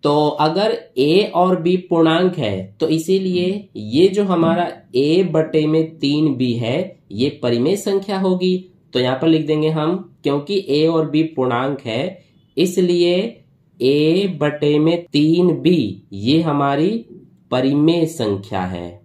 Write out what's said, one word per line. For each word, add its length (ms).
तो 100
अगर 440
ए 360
और 280
B 180
पूर्णांक 580
है, 420
तो 80
इसीलिए 880
ये 320
जो 160
हमारा 420
ए 300
बटे 420
में 320
तीन 380
बी 160
है, 440
ये 160
परिमेय 340
संख्या 440
होगी। 360
तो 80
यहाँ 200
पर 80
लिख 180
देंगे 240
हम 260
क्योंकि 360
ए 160
और 240
B 160
पूर्णांक 540
है, 420
इसलिए 580
ए 600
बटे 380
में 260
तीन 560
बी 540
ये 280
हमारी 480
परिमेय 560
संख्या 560
है। 260